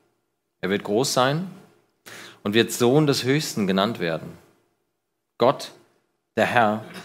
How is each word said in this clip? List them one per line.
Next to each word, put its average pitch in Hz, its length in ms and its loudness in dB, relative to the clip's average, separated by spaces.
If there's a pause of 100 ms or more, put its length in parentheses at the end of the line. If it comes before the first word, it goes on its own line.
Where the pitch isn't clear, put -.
(600)
Er 92 100 -4
wird 101 140 -2
groß 113 280 0
sein 143 360 0 (960)
und 104 120 -2
wird 113 180 2
Sohn 135 340 4
des 131 180 0
Höchsten 135 420 -2
genannt 98 340 0
werden. 82 360 -6 (1000)
Gott, - 340 0 (640)
der 107 100 4
Herr, 110 380 2 (200)